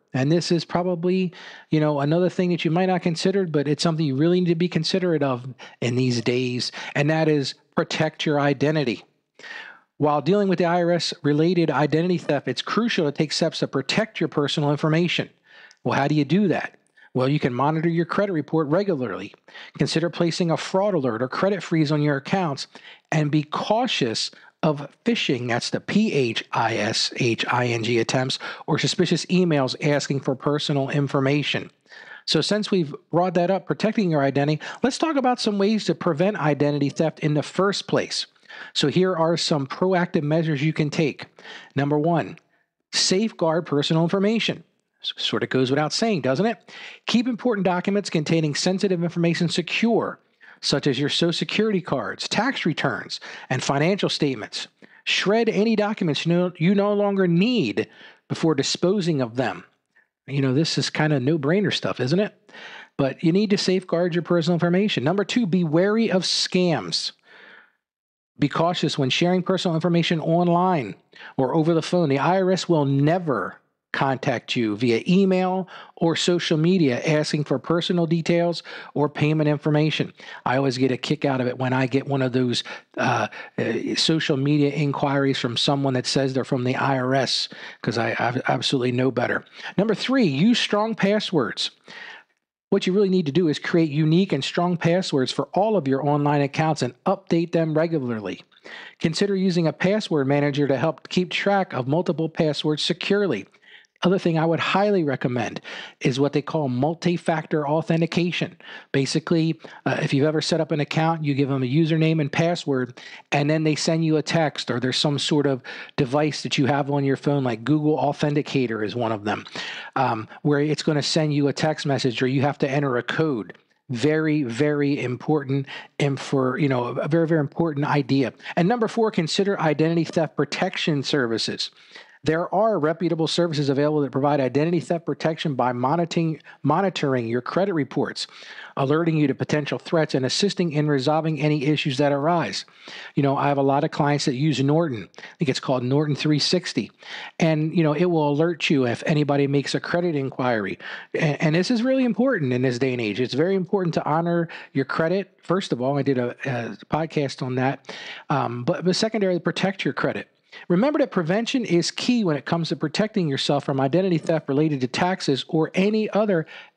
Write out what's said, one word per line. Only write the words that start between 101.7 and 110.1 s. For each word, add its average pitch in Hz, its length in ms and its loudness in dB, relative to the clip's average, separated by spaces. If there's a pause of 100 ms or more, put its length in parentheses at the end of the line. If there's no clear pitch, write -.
of 127 140 -4
multiple 160 400 0
passwords 151 540 -2
securely. 180 640 0 (600)
Other 180 140 4
thing 165 180 2
I 156 80 2
would 165 140 2
highly 196 460 2
recommend 123 560 -2 (400)
is 131 180 0
what 139 140 2
they 147 80 0
call 151 260 -2
multi-factor 156 1000 0
authentication. 165 920 0 (340)
Basically, 160 640 0 (280)
uh, 131 160 0
if 156 120 -2